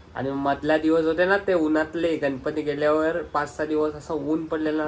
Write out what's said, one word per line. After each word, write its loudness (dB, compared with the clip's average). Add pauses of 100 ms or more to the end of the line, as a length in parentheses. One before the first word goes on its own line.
(160)
आणि -4
मधल्या 0
दिवस 2
होते 2
ना 4
ते 0
उन्हातले, 2
गणपती -4
गेल्यावर 0
पाच -4
सहा -2
दिवस 0
असं -8
ऊन -2
पडलेला, -2